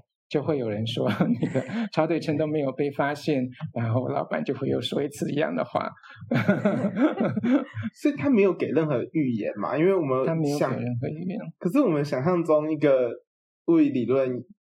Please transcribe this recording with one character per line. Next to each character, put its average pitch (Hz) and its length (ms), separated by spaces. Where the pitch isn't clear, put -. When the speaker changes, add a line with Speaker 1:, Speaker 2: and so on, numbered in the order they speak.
Speaker 1:
就 151 120
会 147 160
有 120 120
人 107 180
说， 127 220
<laughs> 104 180
“那 123 80
个 208 420
超 160 160
对 165 100
称 156 200
都 156 100
没 151 140
有 135 100
被 143 180
发 143 240
现”， 139 320
然 117 180
后 127 140
老 143 160
板 - 180
就 147 120
会 135 160
又 135 100
说 143 240
一 143 60
次 151 200
一 143 60
样 151 180
的 - 120
话。 - 240
<laughs> 220 1600
Speaker 2:
所 - 160
以 285 60
他 285 140
没 214 140
有 190 100
给 170 140
任 151 200
何 123 240
预 143 200
言 101 260
嘛？ 101 200
因 156 80
为 196 80
我 190 80
们 131 240
想 - 20
Speaker 1:
他 165 80
没 156 140
有 143 80
给 127 280
任 123 140
何 147 100
预 156 140
言。 185 140
Speaker 2:
可 180 100
是 254 120
我 247 80
们 147 160
想 135 180
象 175 180
中 156 300
一 156 60
个 135 340
物 165 80
理 151 140
理 127 160
论 127 360